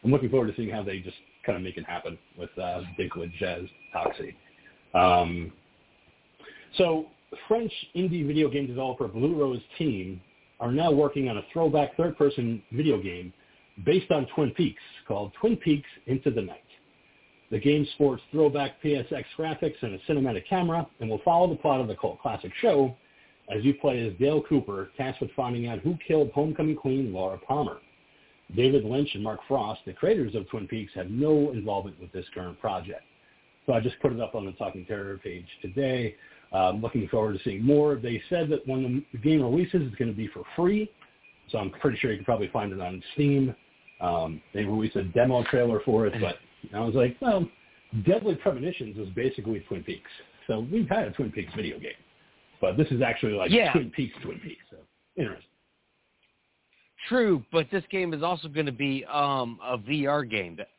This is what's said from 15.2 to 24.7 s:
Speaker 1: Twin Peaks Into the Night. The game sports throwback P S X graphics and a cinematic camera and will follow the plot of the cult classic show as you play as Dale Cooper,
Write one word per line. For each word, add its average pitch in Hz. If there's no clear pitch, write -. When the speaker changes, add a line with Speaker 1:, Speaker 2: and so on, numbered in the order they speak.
Speaker 1:
Twin 220
Peaks 147
Into 131
the 113
Night. 92
The 107
game 143
sports 135
throwback 147
P 147
S 123
X 131
graphics 156
and 104
a 92
cinematic 131
camera 170
and 113
will 107
follow 175
the 165
plot 135
of 117
the 104
cult -
classic 107
show 139
as 107
you 139
play 123
as 98
Dale 143
Cooper, 101